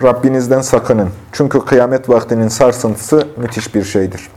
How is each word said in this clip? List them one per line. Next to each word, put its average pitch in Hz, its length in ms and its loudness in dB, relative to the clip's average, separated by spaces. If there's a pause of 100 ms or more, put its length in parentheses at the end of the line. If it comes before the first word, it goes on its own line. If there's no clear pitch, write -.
Rabbinizden 131 580 2
sakının. 113 480 0 (240)
Çünkü 139 280 0
kıyamet 131 480 0
vaktinin 113 400 2
sarsıntısı 123 800 0 (100)
müthiş 117 380 -8
bir 104 100 0
şeydir." 95 520 -4